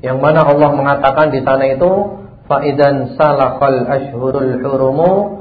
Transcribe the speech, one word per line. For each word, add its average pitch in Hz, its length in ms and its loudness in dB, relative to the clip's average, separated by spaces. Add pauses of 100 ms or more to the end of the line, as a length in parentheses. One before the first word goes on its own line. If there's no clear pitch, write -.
Yang 127 160 -4
mana 151 320 2
Allah 143 240 4
mengatakan 139 560 0
di 135 160 -4
sana 135 320 0
itu, 190 480 -2 (240)
"Fa 143 160 0
idzan 139 560 0
salakal 135 640 2
ashhurul 131 800 -4
hurumu 139 480 0 (280)